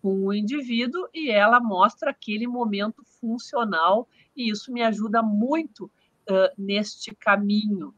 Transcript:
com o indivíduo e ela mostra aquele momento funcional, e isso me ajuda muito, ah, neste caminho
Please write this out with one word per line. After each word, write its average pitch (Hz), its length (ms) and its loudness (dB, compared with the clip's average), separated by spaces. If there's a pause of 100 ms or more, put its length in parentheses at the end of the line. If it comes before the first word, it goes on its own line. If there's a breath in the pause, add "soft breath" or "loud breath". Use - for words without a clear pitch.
com 190 260 0
o 196 60 0
indivíduo 247 800 -4
e 311 160 -6
ela 214 300 6
mostra 226 520 2
aquele 214 360 -6
momento 226 560 -4 (160)
funcional, 226 880 0 (260 soft breath)
e 240 160 -4
isso 214 220 -8
me 240 100 -4
ajuda 220 400 0
muito, 226 680 -2 (380)
ah, 190 280 4
neste 202 580 -4
caminho 208 840 2